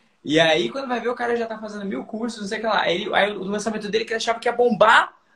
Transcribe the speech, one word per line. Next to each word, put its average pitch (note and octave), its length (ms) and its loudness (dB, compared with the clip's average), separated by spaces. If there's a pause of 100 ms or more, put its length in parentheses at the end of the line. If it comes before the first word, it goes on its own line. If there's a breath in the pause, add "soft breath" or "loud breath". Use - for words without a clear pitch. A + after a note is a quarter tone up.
(240)
E D3+ 160 2
aí D#3+ 300 4
quando C4+ 180 -8
vai B3 120 -2
ver, A3 100 -4
o A#3+ 60 -2
cara A#3+ 200 -2
já A#3 100 -2
tá A3 140 -10
fazendo G#3+ 260 -10
mil A3 200 -6
cursos, A3 360 -8
não G3+ 60 -8
sei A3 100 -6
o G#3+ 40 -6
que A3+ 60 -2
lá. G3+ 140 2
Aí F3 220 0
ele, G#3+ 120 -4
aí G3+ 160 4
o G#3 120 -8
lançamento G#3 460 -4
dele A3 160 -2
que - 80 -10
ele A3+ 40 -4
achava A#3 220 -2
que - 80 -2
ia G#3+ 60 0
bombar, A#3+ 600 6 (220)